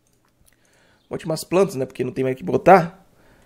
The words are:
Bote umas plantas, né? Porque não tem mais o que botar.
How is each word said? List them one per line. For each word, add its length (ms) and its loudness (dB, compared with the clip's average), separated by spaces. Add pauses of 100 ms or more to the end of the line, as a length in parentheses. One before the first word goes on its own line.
(1080)
Bote 180 -12
umas 180 -6
plantas, 300 0
né? 100 -6
Porque 180 -10
não 100 -6
tem 120 -6
mais 100 -2
o 40 -12
que 60 -18
botar. 640 2 (400)